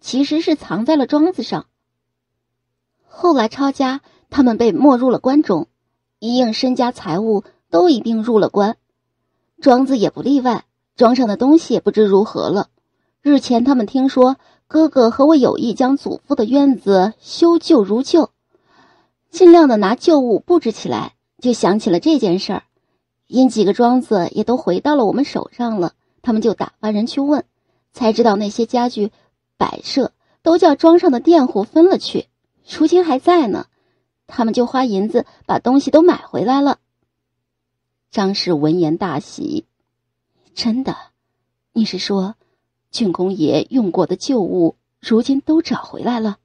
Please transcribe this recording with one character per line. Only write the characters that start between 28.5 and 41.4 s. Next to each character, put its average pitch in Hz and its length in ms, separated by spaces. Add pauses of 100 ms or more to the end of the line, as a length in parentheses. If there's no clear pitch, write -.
些 226 160
家 247 220
具 214 220 (460)
摆 - 260
设 - 300 (300)
都 330 160
叫 320 160
庄 330 240
上 349 120
的 240 80
佃 320 280
户 202 180
分 320 240
了 349 100
去， - 280 (520)
如 302 80
今 349 180
还 294 140
在 339 280
呢， - 200 (600)
他 - 180
们 226 80
就 240 140
花 262 180
银 208 240
子 247 160 (220)
把 - 120
东 262 220
西 269 100
都 311 120
买 339 140 (100)
回 - 180
来 262 160
了。 277 180 (1300)
张 196 240
氏 180 180
闻 156 260
言 165 200
大 160 200
喜 - 460 (880)
：“真 240 300
的？ 226 100 (760)